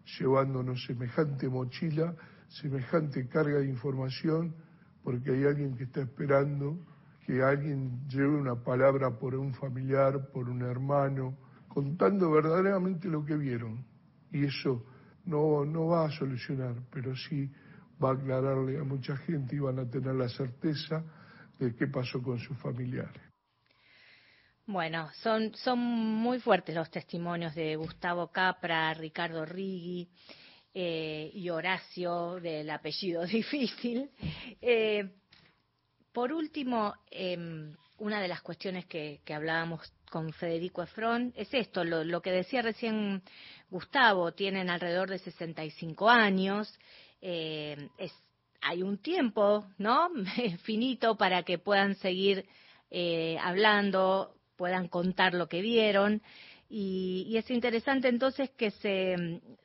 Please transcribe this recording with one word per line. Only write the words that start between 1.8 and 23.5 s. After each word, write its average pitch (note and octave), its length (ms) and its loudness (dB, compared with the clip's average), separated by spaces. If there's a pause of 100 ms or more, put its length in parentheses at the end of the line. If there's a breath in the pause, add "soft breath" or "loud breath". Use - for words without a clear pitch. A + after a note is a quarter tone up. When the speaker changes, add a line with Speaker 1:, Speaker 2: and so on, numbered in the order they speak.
Speaker 1:
semejante C#3 800 -2
carga D3 300 2
de C#3 100 2
información, C3+ 840 -2 (480 loud breath)
porque C3 300 -2
hay C3+ 120 4
alguien C#3+ 320 2
que B2 80 -8
está C3+ 160 -6
esperando C#3+ 760 0 (480 loud breath)
que B2+ 160 2
alguien C3+ 680 0
lleve C#3 320 2
una B2 240 -2
palabra C3 540 4
por C3 160 -4
un C3+ 180 -2
familiar, C3+ 800 2
por B2 160 -4
un B2 140 -4
hermano, C3+ 760 0 (320 loud breath)
contando F3+ 600 2
verdaderamente F3+ 800 4
lo D3+ 140 0
que D3+ 140 -2
vieron. A#2+ 480 -4 (480)
Y C#3+ 140 2
eso C3 360 -2 (440 loud breath)
no, D3+ 400 4
no D#3+ 220 0
va E3 180 4
a D3 40 0
solucionar, C3 640 -4 (160)
pero C3 240 -6
sí C#3 360 -4 (520 loud breath)
va C3+ 100 6
a - 20 0
aclararle C3+ 640 0
a D#3 60 -4
mucha C#3 300 -4
gente C#3 420 -4
y - 20 -2
van C3 200 -2
a B2+ 120 -4
tener C3 240 -2
la B2+ 160 0
certeza D3+ 720 -4 (540 loud breath)
de A#2+ 160 0
qué C#3+ 120 -2
pasó C3 360 -4
con A#2+ 160 -2
sus A#2+ 180 -8
familiares. B2+ 640 -6 (1500 soft breath)